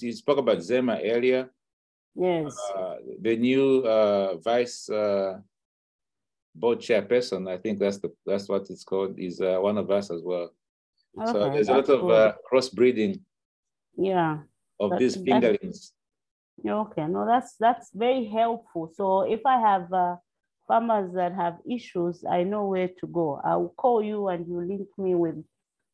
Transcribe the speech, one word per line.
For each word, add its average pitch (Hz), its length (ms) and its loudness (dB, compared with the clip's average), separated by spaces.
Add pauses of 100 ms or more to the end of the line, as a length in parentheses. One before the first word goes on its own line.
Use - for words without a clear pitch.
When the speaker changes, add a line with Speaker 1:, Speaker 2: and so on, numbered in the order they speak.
Speaker 1:
you 117 60 -6
spoke 139 240 0
about 117 220 2
Zema 113 440 0
earlier. 127 460 0 (680)
Speaker 2:
Yes. 170 400 -2 (200)
Speaker 1:
Uh, 92 200 -6 (260)
the 113 140 0
new, 131 480 4
uh, 101 540 2
vice, 120 520 -2
uh, 101 500 0 (1160)
board 113 240 0
chairperson, 98 680 0
I 92 80 -6
think 104 220 -6
that's 98 180 0
the, - 140 -8 (140)
that's 98 220 -4
what 98 220 -4
it's 92 160 -16
called, 95 340 -4
is, 90 220 -8
uh, 92 180 2
one 101 180 0
of 92 140 -4
us 98 200 0
as 85 120 -6
well. 87 280 -6 (680)
So 220 200 -2
Speaker 2:
Okay, 104 180 0
Speaker 1:
there's 107 120 2
a 113 60 2
lot 131 40 6 (100)
Speaker 2:
that's - 20 0
Speaker 1:
of, 131 120 4
Speaker 2:
good. 110 100 2
Speaker 1:
uh, 110 220 6 (180)
crossbreeding 113 680 2 (760)
Speaker 2:
Yeah. 175 420 0 (400)
Speaker 1:
of 101 120 0
Speaker 2:
That, 98 80 0
Speaker 1:
these 123 160 2
Speaker 2:
that, 92 100 -8
Speaker 1:
fingerlings. - 680 0 (720)
Speaker 2:
yeah, 208 180 -2
okay, 208 260 -6
no, 196 180 -4
that's, 247 340 0
that's 233 340 2
very 247 320 0
helpful. 220 680 -2
So 190 280 2
if 220 240 -2
I 262 140 4
have, 196 320 2
uh, 180 240 0 (520)
farmers 220 480 2
that 180 180 -2
have 175 240 -2 (120)
issues, 175 600 -4
I 180 140 2
know 202 220 -2
where 185 240 -2 (100)
to 160 80 -8
go. 160 360 -2
I 165 120 2
will 175 200 -2
call 240 280 2
you 208 240 -4
and 175 200 -4
you 175 140 -6
link 196 260 -6 (100)
me 185 180 0
with, 165 280 0 (500)